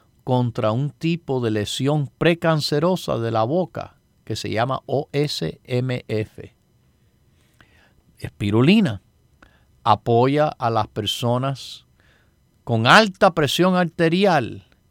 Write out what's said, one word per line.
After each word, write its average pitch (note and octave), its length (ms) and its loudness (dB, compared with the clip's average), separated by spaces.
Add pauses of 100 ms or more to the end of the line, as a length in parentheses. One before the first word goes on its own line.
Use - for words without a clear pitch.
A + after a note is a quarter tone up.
(240)
contra A#2+ 480 0
un C3+ 180 -2
tipo E3 500 -4
de A2+ 120 -2
lesión C3 680 -2
precancerosa D#3+ 1000 0
de A2+ 120 -4
la A2+ 140 2
boca - 540 -6 (260)
que A2 100 -6
se G#2+ 160 -8
llama B2+ 360 -2
O C3+ 260 -4
S D3 500 -4
M B2+ 460 -4
F. G#2+ 480 -6 (1600)
Espirulina B2 840 2 (840)
apoya B2 640 2
a A#2+ 220 -4
las A2 180 -2
personas B2 1000 -6 (800)
con A#2 240 0
alta F#3+ 440 6
presión E3+ 440 2
arterial E3 920 0 (240)